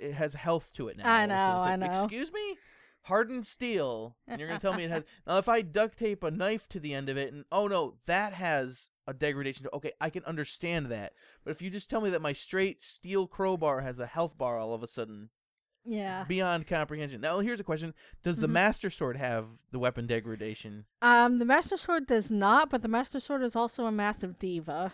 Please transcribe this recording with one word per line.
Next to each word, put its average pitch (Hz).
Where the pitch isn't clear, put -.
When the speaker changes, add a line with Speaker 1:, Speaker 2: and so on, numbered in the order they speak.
Speaker 1:
it 143
has 147
health 165
to 120
it -
now. 233
Speaker 2:
I 220
Speaker 1:
So 208
Speaker 2:
know, 190
Speaker 1:
it's 180
like, 185
Speaker 2:
I -
know. 185
Speaker 1:
"Excuse 240
me? 403
Hardened 226
steel, 131
and -
you're 156
gonna 208
tell 190
me 175
it 165
has," 160
Speaker 2:
<laughs> -
Speaker 1:
now, 175
if 196
I 233
duct 208
tape 208
a 156
knife 208
to 185
the 147
end 135
of 135
it, 139
and, 143
"Oh, 202
no, 175
that 190
has 147
a 139
degradation," 135
to, -
okay, 143
I 156
can 180
understand 160
that. 107
But 151
if 151
you 185
just 196
tell 226
me 208
that 170
my 147
straight -
steel 190
crowbar 170
has 127
a 120
health 165
bar 123
all 113
of 113
a 117
sudden, 110
Speaker 2:
Yeah. 190
Speaker 1:
Beyond 175
comprehension. 151
Now, 165
here's 208
a -
question. 165
Does 170
the 151
Speaker 2:
Mm-hmm. 151
Speaker 1:
Master 196
Sword 143
have 120
the 127
weapon 123
degradation? 110
Speaker 2:
Um, 240
the 233
Master 320
Sword 330
does 220
not, 220
but 254
the 226
Master 247
Sword 277
is 240
also 233
a 220
massive 208
diva, 175